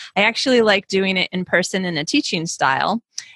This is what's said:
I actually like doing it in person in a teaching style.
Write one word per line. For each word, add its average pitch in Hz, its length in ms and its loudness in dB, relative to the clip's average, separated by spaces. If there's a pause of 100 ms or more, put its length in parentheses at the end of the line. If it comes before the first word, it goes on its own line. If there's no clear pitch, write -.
(160)
I 185 60 2
actually 233 400 2
like 202 260 2
doing 190 300 0
it 180 160 -2
in 185 100 -2
person 180 400 0
in 175 140 -2
a 147 80 -4
teaching 196 400 -2
style. 151 560 -2 (340)